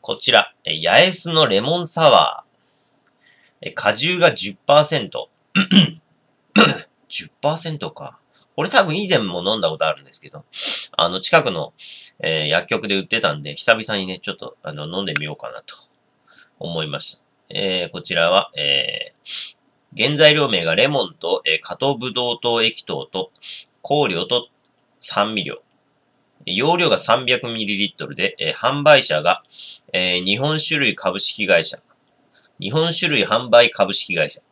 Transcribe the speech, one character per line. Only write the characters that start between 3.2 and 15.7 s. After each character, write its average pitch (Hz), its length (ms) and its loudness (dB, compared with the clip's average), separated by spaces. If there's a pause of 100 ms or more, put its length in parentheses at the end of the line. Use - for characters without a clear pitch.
ー。 - 60 -10
え、 - 20 -12
果 - 240 0
汁 170 240 0
が 170 120 6
十 - 220 -2 (140)
パ 147 140 8
ー 147 40 2
セ 147 140 -2
ン 104 100 -8
ト。 - 220 -12 (800)
<clears throat> - 1000 0
十 - 200 -8 (120)
パ 147 120 0
ー 165 40 -4
セ 160 140 -4
ン 151 80 -8
ト 165 100 -8
か。 - 300 -16 (360)
こ 147 60 -4
れ 185 80 -2
多 226 140 4
分 160 120 -2
以 196 140 -4
前 165 80 2
も 90 220 -2
飲 98 180 0
ん 101 40 -4
だ 82 80 0
こ 78 100 -6
と 80 80 2
あ 78 40 0
る 69 120 -8
ん - 20 -20
で - 80 -20
す - 80 -18
け 73 80 -20
ど、 73 160 -20 (500)
あ 87 140 2
の、 95 100 -4
近 123 220 4
く 123 80 -2
の、 80 240 -6 (460)
え 78 240 -2
ー、 76 60 -2
薬 85 180 0
局 107 200 -4
で 98 80 0
売 92 100 -2
っ - 20 -20
て 113 120 -2
た 87 140 0
ん 73 80 -8
で、 71 140 -12
久 113 240 2
々 107 200 -4
に 95 60 -6
ね、 92 140 -10
ち - 100 -8
ょ 95 40 -6
っ - 20 -8
と、 - 260 -18
あ 78 120 -12
の、 76 120 -12 (100)
飲 98 60 -4
ん 98 60 -6
で 76 80 -6
み 73 100 0
よ 76 80 -10
う - 40 -14
か 60 140 -14
な 57 140 -18
と - 100 -18 (840)